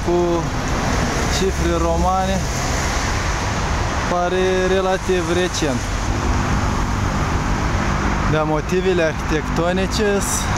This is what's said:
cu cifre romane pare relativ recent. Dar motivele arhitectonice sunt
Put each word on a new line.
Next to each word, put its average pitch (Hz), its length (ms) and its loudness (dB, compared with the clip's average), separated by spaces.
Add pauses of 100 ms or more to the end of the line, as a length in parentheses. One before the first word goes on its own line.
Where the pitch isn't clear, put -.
cu 175 120 2 (1200)
cifre 170 400 2
romane 180 600 2 (1700)
pare 175 320 0 (240)
relativ 185 560 2 (100)
recent. 170 480 0 (2500)
Dar 156 120 2
motivele 175 600 0
arhitectonice 170 1080 0
sunt 202 320 0 (140)